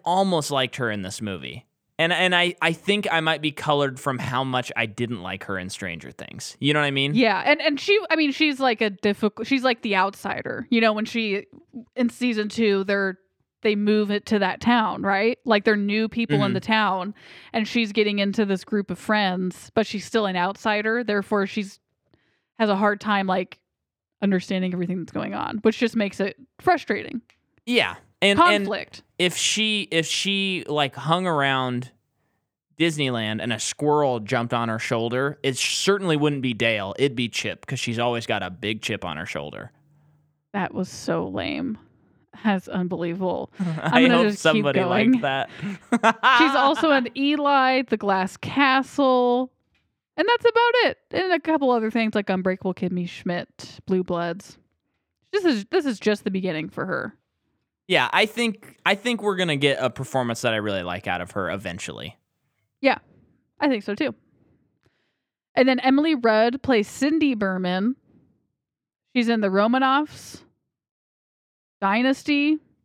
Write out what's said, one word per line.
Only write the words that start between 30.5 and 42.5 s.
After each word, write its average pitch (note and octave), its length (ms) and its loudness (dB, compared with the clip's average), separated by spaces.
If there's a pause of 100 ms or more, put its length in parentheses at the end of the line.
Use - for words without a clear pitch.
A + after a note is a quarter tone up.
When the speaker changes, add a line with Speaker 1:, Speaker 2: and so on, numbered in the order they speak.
Speaker 1:
like, D3 280 -2
hung E3 320 0
around C3 640 0 (880)
Disneyland C3 640 0
and A#2 100 -2
a G#2+ 60 -4
squirrel D3 640 0
jumped A#2+ 340 -2
on A#2 160 -2
her A2+ 80 -4
shoulder, B2 640 -2
it C3 160 -2
certainly F#3+ 580 0
wouldn't D3 240 0
be B2 140 -2
Dale. G#2 440 0
It'd C3 180 2
be A#2+ 120 -2
Chip, - 380 -8
'cause C3 120 -6
she's A2+ 200 -4
always A#2+ 280 -2
got G#2 160 -2
a F2+ 80 -6
big G#2 300 -6
chip G2+ 240 -6
on D#2+ 140 -6
her F2 80 -8
shoulder. C#2+ 460 -10 (840)
Speaker 2:
That G3 180 -4
was F#3 160 -6
so E3+ 400 -6
lame. - 480 -6 (640)
That's G3 240 0